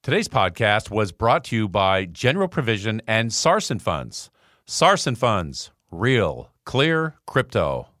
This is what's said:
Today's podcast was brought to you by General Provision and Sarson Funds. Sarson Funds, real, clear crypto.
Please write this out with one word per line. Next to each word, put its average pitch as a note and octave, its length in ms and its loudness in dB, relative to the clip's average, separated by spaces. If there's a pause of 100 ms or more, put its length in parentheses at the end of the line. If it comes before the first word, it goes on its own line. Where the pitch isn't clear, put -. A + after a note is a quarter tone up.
Today's F#3+ 260 0
podcast G#2 600 2
was G#2 220 -2
brought B2 320 2
to - 120 -4
you G#2+ 120 0
by F#2+ 360 2
General C#3 440 0
Provision A2 580 -2
and A2 260 0
Sarson E3 460 0
Funds. C#2 520 -6 (360)
Sarson E3 480 2
Funds, G2 560 -2 (200)
real, F2+ 600 0 (140)
clear D#3+ 500 0 (120)
crypto. D2 640 -2 (120)